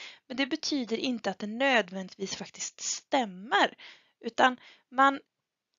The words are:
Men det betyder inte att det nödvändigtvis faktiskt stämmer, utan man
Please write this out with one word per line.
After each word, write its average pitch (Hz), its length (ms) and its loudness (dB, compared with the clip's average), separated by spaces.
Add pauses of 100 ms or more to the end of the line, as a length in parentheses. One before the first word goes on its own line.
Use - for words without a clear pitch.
(260)
Men 254 100 -8
det 269 100 2
betyder 262 500 -2
inte 240 340 -2
att 185 80 -8
det 208 80 -6
nödvändigtvis 202 920 0
faktiskt - 440 -12
stämmer, 240 960 0 (440)
utan 247 400 2 (280)
man 269 320 4 (580)